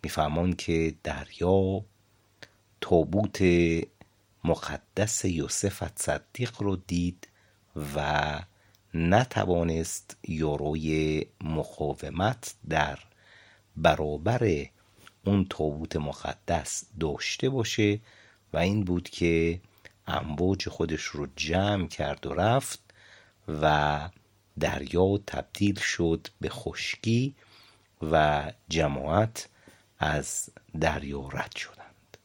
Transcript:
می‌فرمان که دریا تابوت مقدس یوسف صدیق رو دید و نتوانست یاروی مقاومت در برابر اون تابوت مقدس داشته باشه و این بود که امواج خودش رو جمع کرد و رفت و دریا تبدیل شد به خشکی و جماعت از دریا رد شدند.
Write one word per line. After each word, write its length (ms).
می‌فرمان 500
که 500
دریا 800
تابوت 640
مقدس 800
یوسف 720
صدیق 680
رو 140
دید 520
و 440
نتوانست 1200
یاروی 1000
مقاومت 1120
در 300
برابر 920
اون 260
تابوت 460
مقدس 880
داشته 480
باشه 520
و 60
این 260
بود 240
که 520
امواج 640
خودش 340
رو 240
جمع 500
کرد 400
و 80
رفت 460
و 640
دریا 640
تبدیل 540
شد 480
به 80
خشکی 840
و 500
جماعت 800
از 520
دریا 480
رد 280
شدند. 680